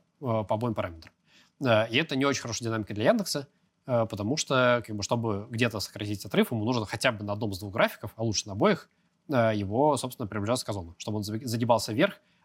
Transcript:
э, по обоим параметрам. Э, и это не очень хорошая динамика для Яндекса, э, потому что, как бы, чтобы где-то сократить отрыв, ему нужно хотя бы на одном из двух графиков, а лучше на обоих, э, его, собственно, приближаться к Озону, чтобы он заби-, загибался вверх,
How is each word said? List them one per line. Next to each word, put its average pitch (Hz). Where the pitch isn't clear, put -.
э, 110
по 117
обоим 113
параметрам. 87
Э, 113
и 113
это 151
не 135
очень 139
хорошая 117
динамика 110
для 104
Яндекса, 156
э, 117
потому 104
что, 123
как 110
бы, 104
чтобы 113
где-то 113
сократить 104
отрыв, 185
ему 110
нужно 117
хотя 123
бы 104
на 104
одном 107
из 92
двух 101
графиков, 156
а 113
лучше 110
на 98
обоих, 165
э, 117
его, 113
собственно, 127
приближаться 110
к -
Озону, 90
чтобы 107
он 101
заби-, 110
загибался 113
вверх, 165